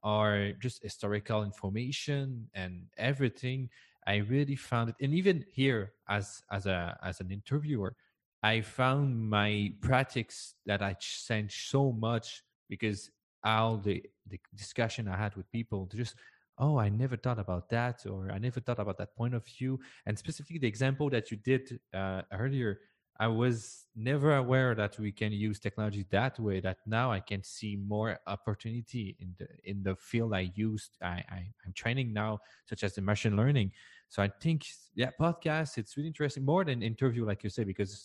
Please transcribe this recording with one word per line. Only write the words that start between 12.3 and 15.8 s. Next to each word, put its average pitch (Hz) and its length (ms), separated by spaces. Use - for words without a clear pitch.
because 104 400
all 110 340
the, 98 260
the 95 120
discussion 113 520
I 92 100
had 104 180
with 95 160
people, 104 440